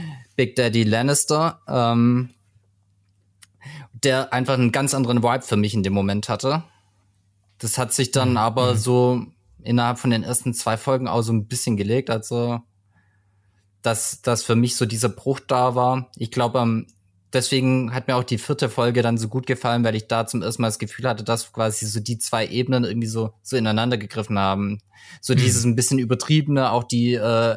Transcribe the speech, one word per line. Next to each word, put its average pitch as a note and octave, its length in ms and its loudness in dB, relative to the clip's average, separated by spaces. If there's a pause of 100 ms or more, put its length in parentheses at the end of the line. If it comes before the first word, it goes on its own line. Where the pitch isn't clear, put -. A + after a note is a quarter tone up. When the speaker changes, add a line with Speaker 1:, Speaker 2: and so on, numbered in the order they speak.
(360)
Speaker 1:
Big C3 180 0
Daddy A#2 300 2
Lannister, C#3+ 800 2
ähm, B2 640 2 (1600)
der C3 400 0
einfach B2+ 220 0
einen B2 160 4
ganz C#3 240 0
anderen A#2+ 300 2
Vibe B2 180 2
für - 140 -2
mich G#2 180 0
in G#2 80 0
dem G2 100 0
Moment G2+ 360 0
hatte. C#3 340 -2 (960)
Das A2+ 200 -4
hat A#2+ 140 -2
sich - 200 0
dann B2+ 200 2
Speaker 2:
Mhm. A#2+ 40 2
Speaker 1:
aber A#2 380 2
Speaker 2:
Mhm. A2 40 2
Speaker 1:
so B2 480 2 (380)
innerhalb A#2+ 340 2
von B2+ 120 0
den A2+ 120 2
ersten A#2+ 320 -4
zwei A2+ 220 -2
Folgen C3 320 0
auch A#2 140 0
so A2+ 100 -2
ein G#2+ 140 0
bisschen A#2+ 300 -2
gelegt, A2 340 -2
also A#2+ 500 -4 (1200)
dass, - 420 -2
dass A#2 220 0
für A#2 100 0
mich A#2+ 220 2
so B2 100 0
dieser A2+ 220 -2
Bruch C3+ 320 -4
da B2 340 2
war. B2+ 420 0
Ich A#2 140 -8
glaube, B2 300 0
ähm, A2+ 260 0 (460)
deswegen C3 640 0
hat B2+ 140 -4
mir B2+ 80 2
auch B2 80 0
die B2 140 -2
vierte - 300 -2
Folge A#2+ 340 2
dann A#2 160 2
so A2+ 100 -4
gut B2+ 180 -6
gefallen, A#2+ 380 0
weil A2+ 100 2
ich G#2+ 120 -6
da A2+ 200 0
zum A2+ 160 -4
ersten A2 200 -4
Mal A2+ 60 0
das G#2+ 100 -4
Gefühl A#2 300 -6
hatte, G#2+ 160 -4
dass A#2 280 -4
quasi A2 340 -2
so G#2 120 -6
die A2+ 200 -4
zwei A2+ 280 -2
Ebenen B2 380 0
irgendwie A2+ 240 -4
so, A2 240 -4 (100)
so - 140 -4
ineinander A2+ 400 0
gegriffen G#2 420 -4
haben. G2 420 0 (400)
So - 120 -2
Speaker 2:
Mhm. A#2+ 60 4
Speaker 1:
dieses A#2+ 260 2
ein A#2+ 120 2
bisschen C3 220 0
übertriebene, C3+ 760 2
auch A#2 120 0
die, A#2+ 300 2
äh, A2+ 420 2